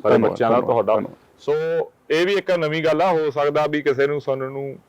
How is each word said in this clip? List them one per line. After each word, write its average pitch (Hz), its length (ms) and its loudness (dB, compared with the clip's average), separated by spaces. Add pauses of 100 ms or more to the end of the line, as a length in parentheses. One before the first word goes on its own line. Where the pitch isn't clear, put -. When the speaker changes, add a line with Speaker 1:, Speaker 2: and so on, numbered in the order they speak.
Speaker 1:
ਸਾਰੇ 107 120 4
Speaker 2:
ਧੰਨਵਾਦ, 110 180 2
Speaker 1:
ਬੱਚਿਆਂ 117 180 0
ਦਾ 117 60 4
Speaker 2:
ਧੰਨਵਾਦ, 123 160 0
Speaker 1:
ਤੁਹਾਡਾ। 110 220 2
Speaker 2:
ਧੰਨਵਾਦ। - 220 -4 (240)
Speaker 1:
ਸੋ 143 120 -4 (580)
ਇਹ 160 160 2
ਵੀ 196 60 -2
ਇੱਕ 196 180 -2
ਨਵੀਂ 160 340 0
ਗੱਲ 156 180 2
ਆ, 185 100 2
ਹੋ 156 180 0
ਸਕਦਾ 147 400 0
ਵੀ 151 120 -2
ਕਿਸੇ 139 240 2
ਨੂੰ 147 140 -2
ਸੁਣਨ 135 300 -4
ਨੂੰ 139 280 -10 (100)